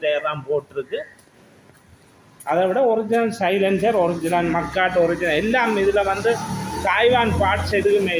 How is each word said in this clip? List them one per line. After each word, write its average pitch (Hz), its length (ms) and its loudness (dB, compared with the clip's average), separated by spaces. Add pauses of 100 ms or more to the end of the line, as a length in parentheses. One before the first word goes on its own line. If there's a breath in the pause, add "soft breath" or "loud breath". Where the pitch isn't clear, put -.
டயர் 151 240 -2
தான் 147 200 -8
போட்டிருக்கு. 143 520 -6 (1500)
அதை 170 160 2
விட 208 140 0 (100)
ஒரிஜினல் 226 500 0
சைலன்சர், 196 640 2
ஒரிஜினல் 170 540 0
மக்காட், 180 480 0
ஒரிஜினல் 170 360 0
எல்லாம். 226 320 0 (100)
இதுல 196 180 2 (100)
வந்து 202 200 0 (540)
தாய்வான் 233 540 2
பார்ட்ஸ் 208 380 0
எதுவுமே 196 420 2